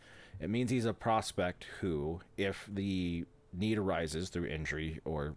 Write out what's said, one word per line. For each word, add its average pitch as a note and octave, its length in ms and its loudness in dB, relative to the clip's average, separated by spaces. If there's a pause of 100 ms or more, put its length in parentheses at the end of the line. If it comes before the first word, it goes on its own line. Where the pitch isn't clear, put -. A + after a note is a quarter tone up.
(400)
it D#2+ 100 -4
means A#2+ 220 2
he's A#2+ 140 4
a A2 80 2
prospect G#2 720 0 (160)
who, E2 400 0 (160)
if G2 340 -2
the F#2 540 0 (260)
need G#2+ 260 2
arises E2+ 520 2
through F2 160 0
injury D#2 580 -2
or D2+ 340 -2